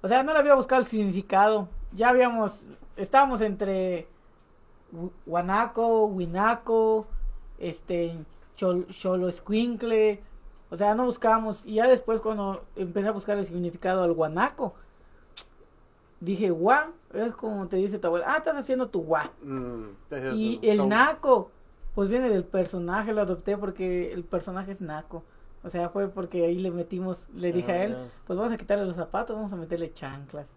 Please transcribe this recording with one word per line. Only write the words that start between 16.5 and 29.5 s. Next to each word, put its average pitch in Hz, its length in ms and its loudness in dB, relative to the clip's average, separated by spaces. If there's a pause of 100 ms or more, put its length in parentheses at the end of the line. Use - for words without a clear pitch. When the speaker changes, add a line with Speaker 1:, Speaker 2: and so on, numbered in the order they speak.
Speaker 1:
es 226 220 -4
como 208 320 -6
te 190 100 -2
dice 196 220 -2
tu 185 80 -2
abuela, 170 220 0
"Ah, 294 80 2
estás 311 200 0
haciendo 254 320 -2
tu 175 140 -4
guá". 156 280 0 (120)
Speaker 2:
Mm, 123 400 -8 (200)
estás 143 160 -8
haciendo 135 200 -4
Speaker 1:
Y 220 180 0
Speaker 2:
tu - 120 0
Speaker 1:
el 214 80 6
Speaker 2:
show. 196 100 4
Speaker 1:
naco, 254 640 4 (440)
pues 196 140 0
viene 247 200 0
del 190 140 2
personaje, 185 680 -2
lo 214 80 0
adopté 190 360 -2
porque 185 560 -4
el 175 100 -8
personaje 185 480 -6
es 190 100 -10
naco. 160 420 -10 (440)
O - 20 -10
sea, 175 200 -2
fue 196 200 -2
porque 180 360 -2
ahí 170 140 2
le 185 120 -2
metimos, 175 640 -6
le 175 180 -2
dije 180 180 -2
a 175 40 0
Speaker 3:
Ah, 180 80 0
Speaker 1:
él, 208 80 -2
Speaker 3:
ya. 127 180 -10 (160)
Speaker 1:
"Pues 180 140 -4
vamos 226 140 -2
a 220 40 -6
quitarle 202 280 -2
los 180 100 -4
zapatos, 214 400 -6
vamos 214 180 -8